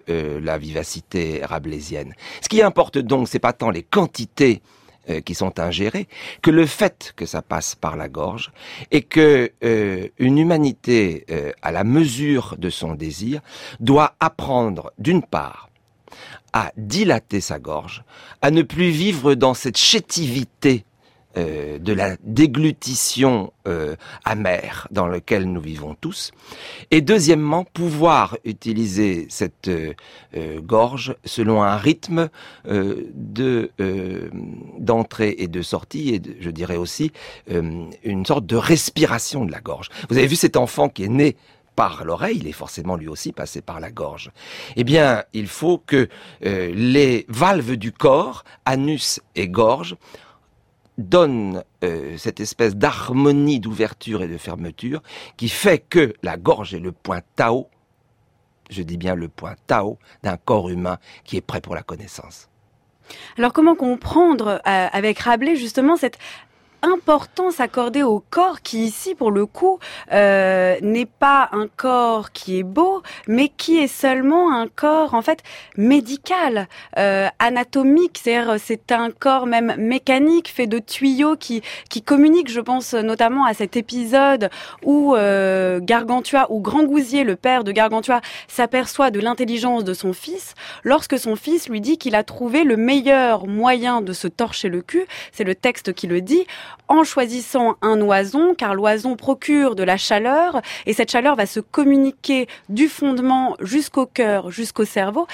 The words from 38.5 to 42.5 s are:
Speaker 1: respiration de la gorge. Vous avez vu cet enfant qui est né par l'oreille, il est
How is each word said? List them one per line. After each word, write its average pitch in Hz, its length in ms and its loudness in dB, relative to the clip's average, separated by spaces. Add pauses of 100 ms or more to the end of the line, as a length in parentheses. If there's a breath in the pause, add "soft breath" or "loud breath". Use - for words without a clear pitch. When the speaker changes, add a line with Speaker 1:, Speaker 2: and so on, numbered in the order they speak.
Speaker 1:
respiration 135 920 0
de 78 60 -6
la - 80 -14
gorge. 80 280 -12 (220 loud breath)
Vous 120 80 2
avez 139 80 4
vu 135 100 0
cet 151 220 2
enfant 131 320 0
qui 95 140 -8
est 98 40 -4
né 139 300 2 (380 soft breath)
par 104 280 -2
l'oreille, 85 320 -4
il 123 100 -8
est 76 60 -10